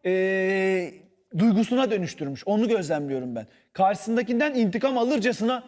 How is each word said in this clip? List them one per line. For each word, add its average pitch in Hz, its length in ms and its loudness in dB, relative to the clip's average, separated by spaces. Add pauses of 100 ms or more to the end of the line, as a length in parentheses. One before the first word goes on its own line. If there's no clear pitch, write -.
e, 190 840 0 (460)
duygusuna 226 540 2
dönüştürmüş. 156 560 -6
Onu 214 200 2
gözlemliyorum 147 680 -2
ben. 110 120 -10 (260)
Karşısındakinden 226 800 0
intikam 240 420 0
alırcasına 240 720 0